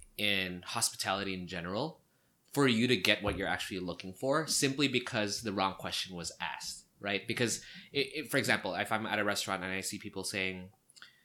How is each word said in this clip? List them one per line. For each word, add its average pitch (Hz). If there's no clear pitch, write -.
in 95
hospitality 98
in 90
general, 92
for 139
you 120
to 123
get 98
what 101
you're 95
actually 92
looking 92
for, 143
simply 139
because 117
the 110
wrong 95
question 92
was 82
asked, -
right? 101
Because, 113
it, 143
it, 151
for 139
example, 104
if 101
I'm 110
at 98
a 104
restaurant 101
and 92
I 95
see 104
people 95
saying, 92